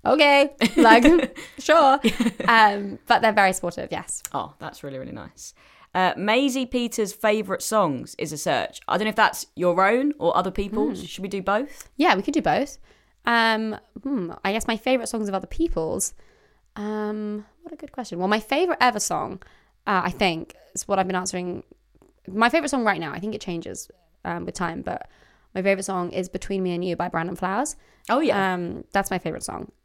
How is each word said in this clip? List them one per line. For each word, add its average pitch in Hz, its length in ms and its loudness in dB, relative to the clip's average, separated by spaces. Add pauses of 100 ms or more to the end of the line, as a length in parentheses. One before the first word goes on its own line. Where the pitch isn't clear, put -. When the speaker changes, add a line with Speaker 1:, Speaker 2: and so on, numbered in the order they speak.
Speaker 1:
"Okay, 285 520 4 (220)
like, 247 600 8 (120)
Speaker 2:
<laughs> - 100 -20
Speaker 1:
sure." 285 400 6 (480)
Um, 202 580 4
but 233 160 4
they're 220 100 4 (120)
very 190 100 4
supportive, - 380 -6
yes. - 320 -8 (100)
Speaker 2:
Oh, 143 240 -6
that's - 260 -14
really, 139 140 -12
really - 140 -12
nice. - 420 -18 (400)
Uh, 185 240 2
Maisie 247 480 0
Peters' 233 480 -4
favourite 208 480 -2
songs 165 580 -2
is 156 140 -6
a 151 40 -10
search. 143 500 -2
I - 100 0
don't 208 80 0
know 220 40 0
if 214 60 -6
that's - 400 2
your 175 320 2
own 262 320 2
or - 160 0
other 185 160 0
people's. 208 480 -2
Speaker 1:
Hmm. - 60 -12
Speaker 2:
Should - 180 -14
we 202 60 -8
do 196 120 -4
both? 208 540 -4
Speaker 1:
Yeah, 294 200 4
we 185 60 -2
could 285 140 -4
do 311 60 2
both. 196 360 0 (480)
Um, 226 520 0 (260)
hmm, 220 280 -4 (120)
I 196 80 -2
guess 220 160 -4
my 226 100 -2
favourite 247 320 0
songs 214 180 -4
of 202 80 -4
other 185 120 -6
people's. 190 640 -2 (640)
Um, 214 680 -6 (180)
what 339 100 -16
a - 20 -14
good 302 160 -18
question. 208 280 -10
Well, 185 80 0
my 208 120 4
favourite 302 420 0
ever 233 180 4
song, 170 420 -6 (460)
uh, 190 180 2
I 180 60 -2
think, 170 440 -2 (200)
is - 120 -8
what 196 120 2
I've 185 80 0
been 185 80 -2
answering. 180 480 -4 (640)
My 214 220 2
favourite 294 200 2
song 254 140 0
right 202 160 2
now, 156 140 -6
I 165 60 -8
think 208 140 -6
it - 80 -10
changes, - 480 -8 (360)
um, 170 200 -6
with 175 80 -8
time, 165 300 -6
but - 240 -8 (480)
my 190 80 -2
favourite 196 220 2
song 180 260 -4
is 180 180 -4
Between 190 320 -4
Me 180 140 0
and 175 100 -4
You 175 100 -2
by 170 140 -4
Brandon 175 260 -4
Flowers. 214 400 -4 (340)
Speaker 2:
Oh, 226 100 2
yeah. 196 340 0
Speaker 1:
Um, 175 380 -6
that's 196 180 -2
my 185 80 -2
favourite - 260 -6
song. - 280 -10 (140)